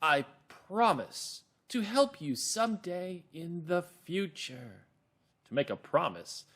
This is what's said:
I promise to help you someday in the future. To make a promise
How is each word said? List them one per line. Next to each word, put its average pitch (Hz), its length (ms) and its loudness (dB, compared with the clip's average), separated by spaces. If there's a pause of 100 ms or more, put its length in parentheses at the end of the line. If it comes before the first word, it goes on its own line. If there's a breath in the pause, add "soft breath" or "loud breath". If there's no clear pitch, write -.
I 143 240 4 (420)
promise 185 720 0 (280)
to 247 120 -2
help 262 400 4
you 143 140 -2
someday 185 880 -2 (100)
in 170 320 -8
the 175 180 2 (220)
future. 127 800 -6 (600)
To - 60 -14
make 139 160 2
a 98 60 -4
promise 104 720 -2 (100)